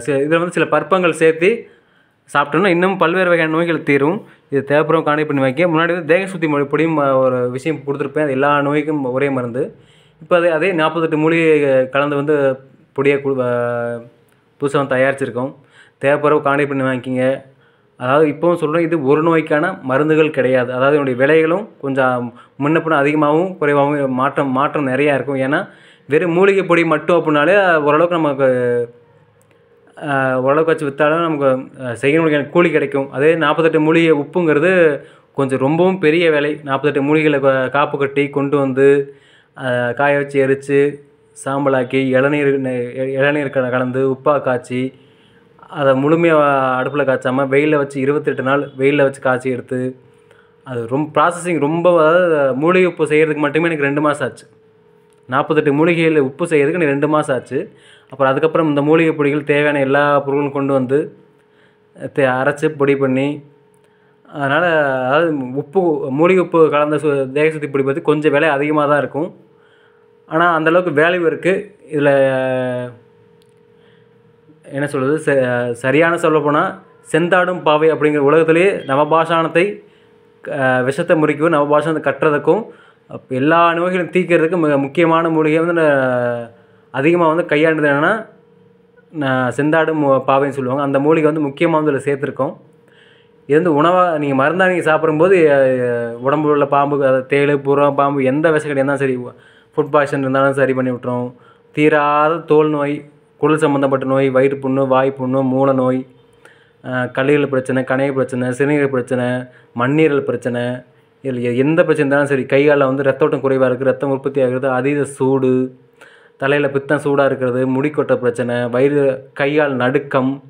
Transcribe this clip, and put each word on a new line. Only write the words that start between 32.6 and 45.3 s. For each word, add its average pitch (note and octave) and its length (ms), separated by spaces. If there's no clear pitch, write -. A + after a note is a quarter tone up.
கிடைக்கும். C#3 400
அதே D3 240
நாற்பத்தெட்டு D#3 440
மூலிகை D#3+ 340
உப்புங்கிறது D3+ 580
கொஞ்சம் C3 260
ரொம்பவும் E3 400
பெரிய D#3+ 320
வேலை. D3 320
நாற்பத்தெட்டு C#3 460
மூலிகைகளை D3+ 320
கா-, C3 280
காப்பு C#3+ 280
கட்டி C#3 320
கொண்டு C#3 280
வந்து, C3+ 300
ஆ, B2 340
காய C#3+ 260
வச்சு C#3+ 280
எரிச்சு, C3+ 340
சாம்பலாக்கி, C3+ 640
இளநீர் C#3 540
நெ-, B2+ 280
இளநீர் C#3 460
கல-, B2+ 140
கலந்து B2+ 420
உப்பா C#3 300
காய்ச்சி, B2+ 400